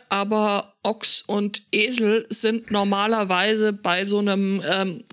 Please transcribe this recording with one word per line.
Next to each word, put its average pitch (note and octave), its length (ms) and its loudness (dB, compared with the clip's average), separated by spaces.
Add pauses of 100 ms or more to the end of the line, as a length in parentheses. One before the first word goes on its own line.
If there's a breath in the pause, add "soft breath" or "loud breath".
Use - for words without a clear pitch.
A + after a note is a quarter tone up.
aber G3+ 640 0 (100)
Ochs - 420 -2
und G#3 460 -4
Esel A3 580 2
sind A3 420 -2
normalerweise G#3 1000 2
bei F#3+ 320 -2
so G3+ 140 0
einem, G3 460 0
ähm, F#3 480 -2